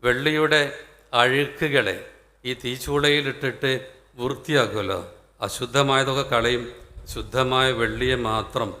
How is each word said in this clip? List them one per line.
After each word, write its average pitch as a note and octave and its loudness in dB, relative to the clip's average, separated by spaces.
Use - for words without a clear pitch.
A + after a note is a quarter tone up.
വെള്ളിയുടെ D3+ 4
അഴുക്കുകളെ C3+ 2
ഈ B2 -4
തീച്ചൂളയിലിട്ടിട്ട് C#3 -2
വൃത്തിയാക്കുമല്ലോ, G#2+ 0
അശുദ്ധമായതൊക്കെ C3+ 0
കളയും, A#2+ 2
ശുദ്ധമായ B2+ 0
വെള്ളിയെ A#2 0
മാത്രം A2 -2